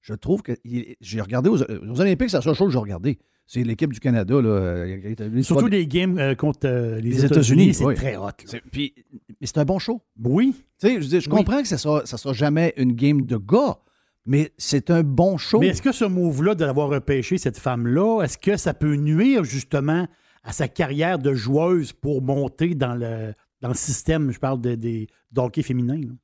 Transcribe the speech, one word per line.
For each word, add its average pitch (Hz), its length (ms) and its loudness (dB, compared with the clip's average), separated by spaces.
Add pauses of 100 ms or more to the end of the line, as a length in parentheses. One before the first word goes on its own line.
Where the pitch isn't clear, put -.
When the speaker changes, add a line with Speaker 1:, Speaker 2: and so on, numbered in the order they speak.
Speaker 1:
Je - 140 -12
trouve 190 280 -2
que 120 100 -8 (120)
il, 120 360 -8
j'ai 107 200 -8
regardé 123 280 0
aux, 202 120 4
aux 117 400 -4
Olympiques, 196 300 2
c'est 185 60 0
la 123 60 2
seule 156 120 2
chose 196 140 2
que 151 40 0
j'ai 127 60 2
regardée. 104 400 -4 (320)
C'est 120 120 -2
l'équipe 131 280 0
du 110 80 -10
Canada, 120 440 2
là, 110 80 2
euh, 92 500 -2
qui 95 60 -14
a 104 40 -8
établi 113 320 -4
Speaker 2:
Surtout 170 220 2
Speaker 1:
le 226 60 2
Speaker 2:
les 190 160 0
games, 175 320 0
euh, 139 160 0
contre, 147 320 -2
euh, 120 300 -2
les 113 120 -4
Speaker 1:
Les 131 160 2
Speaker 2:
États-Unis, 139 460 6
Speaker 1:
États-Unis, - 40 2
Speaker 2:
c'est - 120 0
Speaker 1:
oui. 139 80 2
Speaker 2:
très 127 220 -4
hot, 98 100 -8
là. 101 60 -8 (120)
Speaker 1:
C'est, 117 160 -14 (100)
puis, 135 240 -6 (460)
mais 139 60 -10
c'est - 100 -6
un 147 80 2
bon 185 140 0
show. 226 240 -6 (200)
Speaker 2:
Oui. 180 320 2 (240)
Speaker 1:
Tu - 80 0
sais, 254 100 4
je 185 40 -2
veux 147 60 -4
dire, 165 160 2
je 147 80 -6
Speaker 2:
Oui. 175 80 2
Speaker 1:
comprends 233 240 2
que 240 60 -4
ça 165 100 -2
sera, 151 260 -2
ça 117 140 -10
sera 135 160 -4
jamais 147 420 0
une 127 160 2
game 139 300 2
de 117 160 -2
gars, 151 400 2 (480)
mais 143 320 2
c'est - 320 -2
un 170 120 4
bon 160 360 2
show. - 220 2
Speaker 2:
Mais 180 80 4
est-ce - 120 -2
que 269 120 0
ce 240 120 0
move-là, 180 500 2
de 160 120 0
l'avoir 139 240 0
repêché, 139 480 0
cette - 200 -4
femme-là, 135 640 0
est-ce 143 140 -2
que 196 220 0
ça 165 160 -2
peut 151 220 0
nuire 170 480 2
justement 143 640 -2 (380)
à 110 80 -10
sa 139 160 -2
carrière 160 500 -2
de 139 140 0
joueuse 143 600 0
pour 139 260 -4
monter 139 540 -2
dans 127 200 -2
le, 113 380 -6 (300)
dans 127 60 -6
le 123 60 0
système, 151 560 -2
je 110 80 -8
parle 135 220 -2
de, 120 140 -2
des, 113 340 -6 (240)
d'hockey 123 300 -2
féminin, 127 400 -2
là ? 120 100 -10 (120)